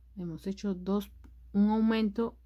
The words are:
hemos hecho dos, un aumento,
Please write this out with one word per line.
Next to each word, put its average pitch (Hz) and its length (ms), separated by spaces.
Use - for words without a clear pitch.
hemos 170 300
hecho 196 280
dos, 190 360
un 202 180
aumento, 220 760